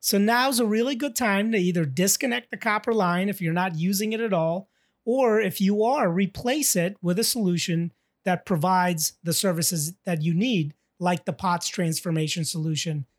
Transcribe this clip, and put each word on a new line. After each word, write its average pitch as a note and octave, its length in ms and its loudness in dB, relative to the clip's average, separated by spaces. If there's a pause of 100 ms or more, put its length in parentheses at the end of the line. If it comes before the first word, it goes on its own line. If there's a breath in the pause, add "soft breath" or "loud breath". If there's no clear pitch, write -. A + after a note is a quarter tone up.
So - 180 0
now's A#3 420 2
a A#3 60 2
really A#3 300 2
good C#4+ 180 -4
time G#3 380 0
to A3 60 2
either F3+ 260 2
disconnect G3 640 0
the A3+ 60 -12
copper G#3+ 360 -2
line F#3 360 2
if G3 120 -4
you're E3 120 -2
not F3+ 240 0
using G3 360 -2
it A3 80 -4
at A3+ 120 -2
all, E3+ 360 0 (360)
or A#3 360 2
if G3 200 -2
you G3+ 240 2
are, B3 260 2
replace A3 640 0
it F3+ 240 -2
with F3 180 -2
a A3+ 60 2
solution F3 680 0 (320)
that F3+ 200 -2
provides F3+ 800 2
the E3 100 -4
services E3+ 600 -2 (100)
that E3+ 180 -2
you E3 120 2
need, F3 400 0 (240)
like F3+ 260 -2
the F#3 80 -4
pots F3 360 -2
transformation D#3+ 760 -2
solution D#3 640 -4 (120)